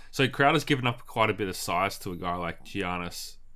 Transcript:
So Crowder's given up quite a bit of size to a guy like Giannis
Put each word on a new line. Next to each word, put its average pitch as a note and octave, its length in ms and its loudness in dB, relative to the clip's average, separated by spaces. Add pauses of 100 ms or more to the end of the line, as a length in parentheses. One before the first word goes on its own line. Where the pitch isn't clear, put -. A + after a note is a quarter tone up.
(120)
So C3 160 2
Crowder's C#3+ 360 4
given B2+ 220 2
up - 200 -2
quite A2 220 4
a G#2+ 60 4
bit G2+ 140 -2
of F#2 80 -4
size F#2+ 420 0
to G2 140 -8
a F2 40 -6
guy F2 200 -2
like E2+ 280 -6
Giannis F2+ 720 -6 (200)